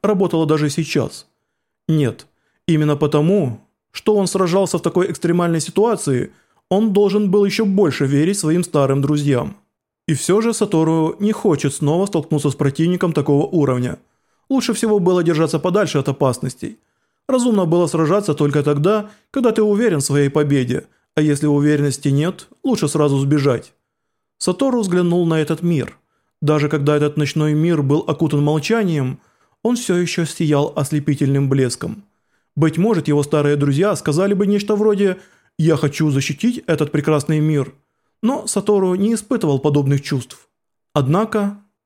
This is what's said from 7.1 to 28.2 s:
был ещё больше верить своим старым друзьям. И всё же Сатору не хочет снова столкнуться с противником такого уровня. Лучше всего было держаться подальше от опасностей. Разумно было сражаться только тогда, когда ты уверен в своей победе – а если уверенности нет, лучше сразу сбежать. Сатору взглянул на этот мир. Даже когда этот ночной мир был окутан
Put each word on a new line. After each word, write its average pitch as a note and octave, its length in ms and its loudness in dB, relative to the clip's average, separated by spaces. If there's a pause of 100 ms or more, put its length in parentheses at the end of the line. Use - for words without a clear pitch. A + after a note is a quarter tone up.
был G3+ 140 4
ещё G#3 200 0
больше F#3 400 2
верить D3+ 320 2
своим E3 260 0
старым C#3 380 0
друзьям. C#3+ 540 -2 (520)
И D#3 60 -2
всё F#3 280 0
же A3+ 120 0
Сатору D#3+ 680 0
не G#3 120 0
хочет D#3 420 0
снова E3 340 0
столкнуться D3+ 420 -2
с C3+ 60 -2
противником E3+ 580 0
такого C#3+ 320 2
уровня. C3 540 0 (500)
Лучше B3+ 240 0
всего G#3 260 0
было F3+ 240 2
держаться D#3+ 360 0
подальше F#3 400 0
от C3 100 -2
опасностей. C3+ 680 -4 (500)
Разумно A#3+ 380 2
было E3+ 220 2
сражаться D#3 460 0
только D3 300 0
тогда, F3+ 460 0 (220)
когда B3 200 0
ты A3 100 0
уверен G#3 380 2
в C3+ 60 -4
своей C#3+ 240 2
победе – C#3 580 0 (320)
а - 20 2
если D3 260 0
уверенности C#3+ 640 0
нет, D3+ 380 -2 (160)
лучше A#3 240 0
сразу C#3+ 320 0
сбежать. C#3 540 0 (640)
Сатору B3 420 0
взглянул F3+ 460 0
на D#3+ 160 2
этот D#3 200 -4
мир. E3+ 360 -2 (440)
Даже D3+ 280 2
когда D3 260 0
этот D3 220 0
ночной D3+ 360 0
мир D#3 280 0
был C#3 260 0
окутан D3 340 0